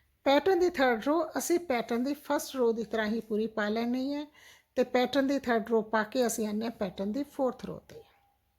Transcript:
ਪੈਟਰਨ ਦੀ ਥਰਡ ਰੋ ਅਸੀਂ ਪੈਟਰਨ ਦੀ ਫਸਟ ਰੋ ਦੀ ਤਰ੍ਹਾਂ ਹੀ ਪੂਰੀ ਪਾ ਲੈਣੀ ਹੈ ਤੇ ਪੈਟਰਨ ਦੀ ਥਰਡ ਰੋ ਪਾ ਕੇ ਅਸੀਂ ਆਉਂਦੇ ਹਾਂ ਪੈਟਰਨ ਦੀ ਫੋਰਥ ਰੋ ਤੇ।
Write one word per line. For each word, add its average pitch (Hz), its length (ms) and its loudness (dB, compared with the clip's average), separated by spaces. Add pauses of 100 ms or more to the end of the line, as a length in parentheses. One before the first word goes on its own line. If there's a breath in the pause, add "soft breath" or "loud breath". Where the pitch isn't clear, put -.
(240 soft breath)
ਪੈਟਰਨ 359 340 4
ਦੀ 359 120 4
ਥਰਡ 247 340 2
ਰੋ 311 340 2
ਅਸੀਂ 339 200 2
ਪੈਟਰਨ 240 460 -2
ਦੀ 285 100 -2
ਫਸਟ 285 420 -4
ਰੋ 233 160 2
ਦੀ 226 120 -2
ਤਰ੍ਹਾਂ 220 220 -2
ਹੀ 226 140 -2
ਪੂਰੀ 220 260 -2
ਪਾ 214 220 -2
ਲੈਣੀ 240 460 -2
ਹੈ 294 120 -6 (500 loud breath)
ਤੇ 254 80 4
ਪੈਟਰਨ 254 420 2
ਦੀ 277 120 2
ਥਰਡ 226 300 0
ਰੋ 226 140 2
ਪਾ 220 200 0
ਕੇ 240 240 0
ਅਸੀਂ 220 200 -2
ਆਉਂਦੇ 214 180 -4
ਹਾਂ 240 60 -4
ਪੈਟਰਨ 196 420 -4
ਦੀ 269 100 -2
ਫੋਰਥ 262 420 -4
ਰੋ 165 140 -10
ਤੇ। - 240 -20 (560)